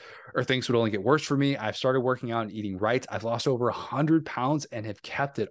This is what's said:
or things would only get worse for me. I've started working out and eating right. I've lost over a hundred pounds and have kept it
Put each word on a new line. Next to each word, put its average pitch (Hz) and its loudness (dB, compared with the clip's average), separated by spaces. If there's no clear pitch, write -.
or 127 0
things 127 0
would 120 4
only 113 4
get 101 0
worse 143 4
for 143 0
me. 139 4
I've 107 -4
started 131 2
working 127 -2
out 117 0
and 107 -4
eating 101 -4
right. 117 0
I've 98 -6
lost 117 -2
over 123 2
a 101 -2
hundred 156 0
pounds 143 -2
and 110 -8
have 107 -8
kept - -4
it 104 0